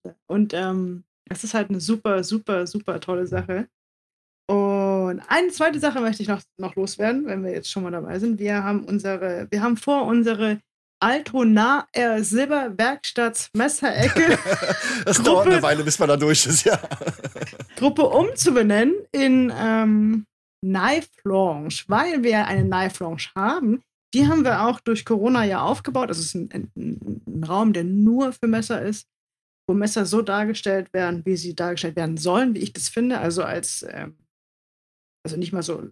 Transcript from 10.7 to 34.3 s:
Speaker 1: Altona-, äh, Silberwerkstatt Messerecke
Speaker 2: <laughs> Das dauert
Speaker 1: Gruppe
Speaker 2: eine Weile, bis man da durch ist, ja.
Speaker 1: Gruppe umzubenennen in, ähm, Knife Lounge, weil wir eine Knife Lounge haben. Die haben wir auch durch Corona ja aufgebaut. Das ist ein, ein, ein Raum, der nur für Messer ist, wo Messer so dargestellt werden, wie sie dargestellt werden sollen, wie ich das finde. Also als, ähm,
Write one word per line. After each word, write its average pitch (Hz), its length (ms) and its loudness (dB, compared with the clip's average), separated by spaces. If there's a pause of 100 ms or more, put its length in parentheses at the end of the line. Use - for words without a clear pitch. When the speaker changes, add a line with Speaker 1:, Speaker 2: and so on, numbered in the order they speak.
Speaker 1:
Altona-, 247 920 4
äh, 226 280 0
Silberwerkstatt 233 1300 -2
Messerecke 277 840 2 (340)
Speaker 2:
<laughs> 240 340 -4
Das 202 180 2
dauert 285 220 6
Speaker 1:
Gruppe - 80 6
Speaker 2:
eine 170 100 4
Weile, 151 200 2
bis 151 140 0
man 156 120 4
da 143 80 6
durch 151 280 4
ist, - 200 2
ja. 220 140 4 (1000)
Speaker 1:
Gruppe 285 260 2
umzubenennen 247 880 4 (180)
in, 262 440 4
ähm, 220 680 2 (400)
Knife 202 440 0 (160)
Lounge, 165 500 0 (120)
weil 277 360 0
wir 214 240 4
eine 196 160 2
Knife 185 400 -2
Lounge 165 220 -8 (100)
haben. 240 460 0 (320)
Die 277 140 6
haben 311 180 4
wir 214 200 2
auch 233 140 0
durch 226 240 -2
Corona 233 400 2
ja 196 180 0
aufgebaut. 247 480 -2
Das 165 100 -4
ist 160 160 -8
ein, 175 180 -6
ein, - 760 -8
ein 160 160 -6
Raum, 196 300 2
der 175 100 0
nur 220 480 4
für 240 160 -4
Messer 226 340 -2
ist, 208 260 -6 (600)
wo 185 60 0
Messer 208 320 0
so 208 160 2
dargestellt 202 720 -2
werden, 175 320 -2
wie 190 100 0
sie 170 180 -8
dargestellt 170 440 -4
werden 165 180 -2
sollen, 196 400 2
wie - 40 -6
ich 208 120 -6
das - 160 -8
finde. 247 320 -2
Also 170 240 -2
als, - 460 -6
ähm, 156 260 -14 (1120)